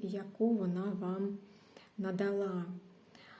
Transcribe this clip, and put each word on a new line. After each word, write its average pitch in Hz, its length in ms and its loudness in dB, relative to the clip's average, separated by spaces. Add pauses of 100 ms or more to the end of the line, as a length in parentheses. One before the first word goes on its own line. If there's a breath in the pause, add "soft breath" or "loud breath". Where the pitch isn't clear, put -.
яку 202 540 0
вона 185 440 0
вам 196 380 -2 (600 loud breath)
надала. 190 680 0 (760 loud breath)